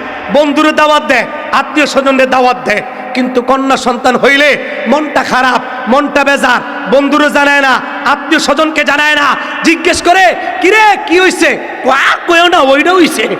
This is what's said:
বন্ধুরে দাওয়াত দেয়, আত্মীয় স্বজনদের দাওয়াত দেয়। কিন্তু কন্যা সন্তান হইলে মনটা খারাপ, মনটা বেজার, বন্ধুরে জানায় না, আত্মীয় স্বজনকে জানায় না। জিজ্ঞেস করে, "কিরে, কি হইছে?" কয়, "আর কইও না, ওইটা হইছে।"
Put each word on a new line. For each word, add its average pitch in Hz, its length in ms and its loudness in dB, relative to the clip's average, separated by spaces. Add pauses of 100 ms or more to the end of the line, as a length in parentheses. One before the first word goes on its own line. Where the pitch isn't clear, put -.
(340)
বন্ধুরে 302 380 2
দাওয়াত 302 320 2
দেয়, 254 220 0 (260)
আত্মীয় 269 340 0
স্বজনদের 262 440 0
দাওয়াত 254 360 2
দেয়। 208 160 -2 (320)
কিন্তু 254 280 -2
কন্যা 262 360 0
সন্তান 247 380 0
হইলে 277 420 2 (300)
মনটা 277 360 0
খারাপ, 247 680 -2
মনটা 277 340 2
বেজার, 247 680 -2
বন্ধুরে 285 380 2
জানায় 285 320 2
না, 254 200 2 (240)
আত্মীয় 285 340 0
স্বজনকে 302 440 -2
জানায় 294 320 0
না। 285 200 0 (280)
জিজ্ঞেস 330 380 0
করে, 349 340 4 (260)
"কিরে, 427 360 4 (100)
কি 339 120 2
হইছে?" 330 380 0 (260)
কয়, 247 80 0
"আর 285 260 0 (100)
কইও 339 200 4
না, 349 120 2
ওইটা 294 340 4
হইছে।" 285 460 0